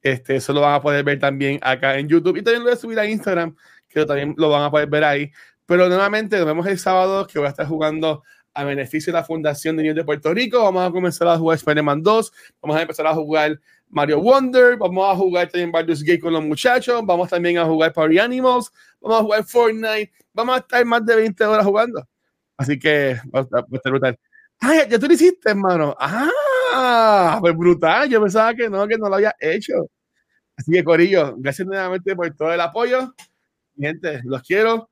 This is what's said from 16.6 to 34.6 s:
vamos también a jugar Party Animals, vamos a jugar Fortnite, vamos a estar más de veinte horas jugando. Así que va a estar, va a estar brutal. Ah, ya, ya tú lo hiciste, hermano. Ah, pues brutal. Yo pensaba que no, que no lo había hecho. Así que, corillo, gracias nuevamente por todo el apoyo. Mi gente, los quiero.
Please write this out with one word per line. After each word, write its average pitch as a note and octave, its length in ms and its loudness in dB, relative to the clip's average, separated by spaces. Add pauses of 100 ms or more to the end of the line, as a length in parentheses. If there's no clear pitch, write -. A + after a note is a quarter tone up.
vamos F3+ 240 0
también F3 300 -2
a E3+ 60 2
jugar D#3+ 280 2
Party D#3+ 260 2
Animals, B3 540 0 (280)
vamos A3 200 0
a - 20 2
jugar G#3+ 220 0
Fortnite, A3 680 0 (200)
vamos B3 240 -2
a - 20 0
estar B3 260 0
más A#3 200 0
de A3+ 120 4
veinte A3 280 0
horas G#3+ 200 4
jugando. G#3 420 0 (500)
Así C#3 220 -2
que C#3 420 2 (140)
va C3 60 2
a - 20 -4
estar, A#2+ 200 -4
va - 100 -16
a C3+ 40 -8
estar C3 160 -4
brutal. C3+ 260 -2 (420)
Ah, C4+ 160 2
ya, D4 120 2
ya A#3 100 2
tú A#3 80 0
lo D4+ 80 6
hiciste, D#4+ 360 4
hermano. F3+ 480 0
Ah, B3 1400 2
pues E3+ 160 2
brutal. F3 520 2
Yo A3+ 140 2
pensaba A3 320 2
que A3+ 160 -4
no, G3+ 160 -2
que A3 100 -2
no G#3+ 120 -4
lo F#3+ 80 0
había G#3 240 0
hecho. E3+ 500 -4 (680)
Así C#3+ 140 -8
que, F3 140 2
corillo, E3 520 2
gracias C#3 300 -6
nuevamente F#3+ 480 -4
por F3 220 -6
todo E3 160 -2
el E3+ 80 -2
apoyo. B3 520 -4 (600)
Mi C#3+ 140 -6
gente, D#3 360 -8
los B2 180 -8
quiero. A3+ 500 -2